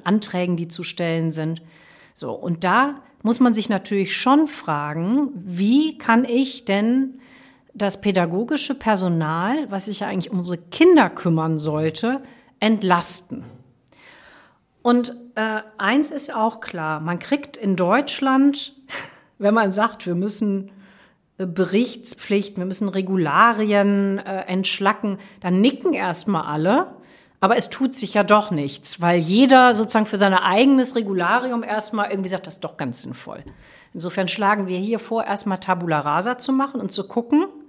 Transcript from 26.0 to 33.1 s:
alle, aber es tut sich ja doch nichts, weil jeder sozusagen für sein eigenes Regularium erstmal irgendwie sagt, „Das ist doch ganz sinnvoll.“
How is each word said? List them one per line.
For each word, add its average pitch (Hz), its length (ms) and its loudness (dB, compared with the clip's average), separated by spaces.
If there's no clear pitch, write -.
alle, 180 500 0
aber 202 180 4
es - 120 0
tut 262 260 -4
sich - 200 -4
ja 202 80 4
doch 208 280 4
nichts, 143 500 -2
weil 175 180 4
jeder 247 540 6
sozusagen 214 340 2
für 208 100 -6
sein 196 160 4
eigenes 247 600 4
Regularium 226 680 -2
erstmal 208 480 -4
irgendwie 190 180 -4
sagt, 180 180 -6
„Das 156 80 -12
ist - 80 -14
doch - 140 -12
ganz 123 240 -6
sinnvoll.“ - 420 -14